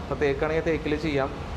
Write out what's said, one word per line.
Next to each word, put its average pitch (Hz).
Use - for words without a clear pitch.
ഇപ്പോൾ 139
തേക്കാണെങ്കിൽ 156
തേക്കിൽ 151
ചെയ്യാം. 135